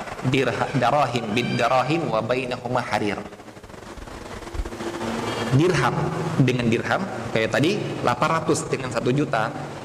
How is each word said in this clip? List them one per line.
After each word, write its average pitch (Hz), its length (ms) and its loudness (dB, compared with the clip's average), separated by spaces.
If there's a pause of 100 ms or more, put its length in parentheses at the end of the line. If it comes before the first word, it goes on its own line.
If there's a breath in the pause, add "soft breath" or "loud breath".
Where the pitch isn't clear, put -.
(320)
dirha-, 127 480 2
darahim 120 560 2
bid 123 240 0
darahim 131 480 2
wa 110 160 2
bainahuma 123 560 -2
harir. 107 400 -2 (2500)
Dirham 147 340 4 (460)
dengan 127 320 4
dirham, 117 320 2 (320)
kayak 110 160 2
tadi 139 240 4 (260)
delapan 156 380 2
ratus 160 320 0
dengan 127 240 -2
satu 117 160 2
juta, 131 400 0 (340)